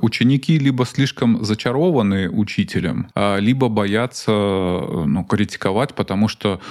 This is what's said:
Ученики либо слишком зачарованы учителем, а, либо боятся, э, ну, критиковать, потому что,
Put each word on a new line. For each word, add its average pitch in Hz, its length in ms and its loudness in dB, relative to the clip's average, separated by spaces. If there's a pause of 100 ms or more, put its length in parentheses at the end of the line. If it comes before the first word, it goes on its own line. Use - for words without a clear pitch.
Ученики 135 560 2
либо 131 280 2
слишком 120 580 0
зачарованы 107 880 0
учителем, - 840 -2
а, 101 260 0
либо 127 280 2
боятся, 110 640 -2
э, 95 720 0
ну, 85 200 0
критиковать, 104 680 -2
потому 101 340 0
что, 95 300 -4 (120)